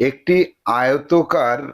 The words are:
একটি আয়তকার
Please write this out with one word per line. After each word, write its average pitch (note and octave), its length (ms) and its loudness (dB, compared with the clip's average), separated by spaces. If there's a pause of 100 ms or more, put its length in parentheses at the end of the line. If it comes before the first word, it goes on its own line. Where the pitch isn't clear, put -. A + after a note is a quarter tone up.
একটি C3+ 360 0 (300)
আয়তকার C#3 960 0 (140)